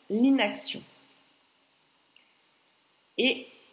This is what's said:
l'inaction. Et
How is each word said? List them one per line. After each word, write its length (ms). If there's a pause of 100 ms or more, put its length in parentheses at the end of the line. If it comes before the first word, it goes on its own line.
l'inaction. 720 (2250)
Et 300 (260)